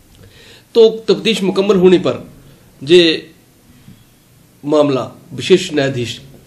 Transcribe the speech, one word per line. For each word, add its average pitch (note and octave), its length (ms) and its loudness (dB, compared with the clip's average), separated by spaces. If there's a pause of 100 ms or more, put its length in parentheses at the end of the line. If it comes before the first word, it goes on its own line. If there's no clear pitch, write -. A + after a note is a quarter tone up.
(760)
तो A3 140 6
तफ्तीश G3+ 540 -4
मुकम्मल G3 340 -2
होने F3+ 220 4
पर B2 320 -6 (540)
ये E3 460 2 (1300)
मामला C#3+ 480 0 (200)
विशेष D#3 400 -2
न्यायाधीश C3 500 -6 (240)